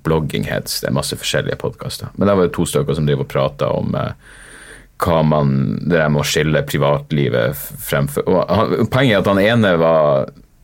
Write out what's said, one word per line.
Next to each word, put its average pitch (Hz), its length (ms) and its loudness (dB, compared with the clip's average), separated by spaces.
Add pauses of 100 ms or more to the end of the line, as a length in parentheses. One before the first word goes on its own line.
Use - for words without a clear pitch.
Blogging 78 440 -2
Heads. - 320 -6
Det - 80 -4
er - 60 -2
masse 71 200 -4
forskjellige - 440 -4
podcaster. - 580 -10
Men 98 120 0
der 101 60 4
var 92 140 2
det - 60 -6
to 87 100 -2
stykker 73 300 -2
som 78 100 -2
driver 71 160 0
og 69 80 -6
prater 69 380 -2 (100)
om, - 180 -4
eh, - 180 -4 (840)
hva 82 240 2
man, 67 600 2
det 82 160 2
der 76 100 2
med 73 140 2
å - 20 -2
skille 76 400 0
privatlivet 69 880 0
f-, - 280 -10
fremfor, 71 480 -2
og 92 220 0
han, 107 380 2
poenget 127 300 2
er - 20 4
at 92 80 2
han 98 120 4
ene 104 400 4
var, 78 480 4 (380)